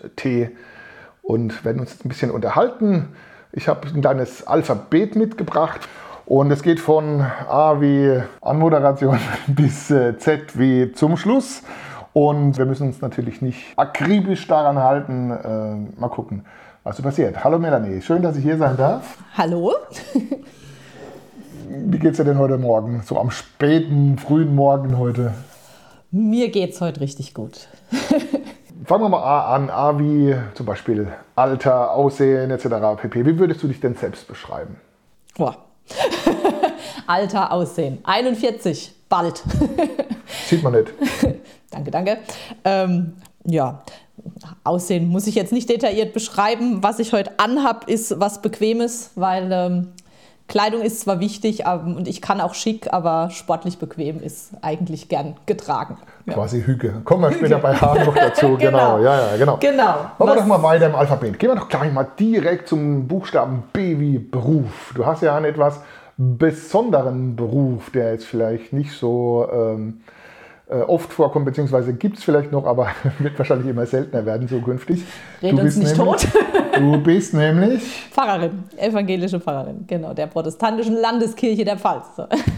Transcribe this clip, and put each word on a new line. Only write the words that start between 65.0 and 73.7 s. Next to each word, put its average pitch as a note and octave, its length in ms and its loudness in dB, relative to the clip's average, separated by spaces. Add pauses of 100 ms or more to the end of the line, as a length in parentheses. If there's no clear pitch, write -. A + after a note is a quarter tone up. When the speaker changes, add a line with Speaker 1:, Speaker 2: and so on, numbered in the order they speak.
Speaker 1:
hast D#3+ 180 0
ja D3 140 2
einen D#3 100 0
etwas D3 340 0 (360)
besonderen C3 1200 0
Beruf, A#2+ 560 -2
der A#2 220 0
jetzt A2+ 120 -6
vielleicht A2+ 480 -2
nicht C#3+ 200 -4
so, A#2+ 600 0
ähm, A2 480 -2 (680)
äh, - 120 -2
oft - 320 0
vorkommt, C#3+ 320 2
beziehungsweise C3 500 0
gibt's G3+ 300 -4
vielleicht D3 260 2
noch, C#3+ 160 -2
aber A#2+ 220 2 (160)
<laughs> C#3 140 -2
wird C#3+ 200 -4
wahrscheinlich C3+ 300 0
immer A#2+ 180 -2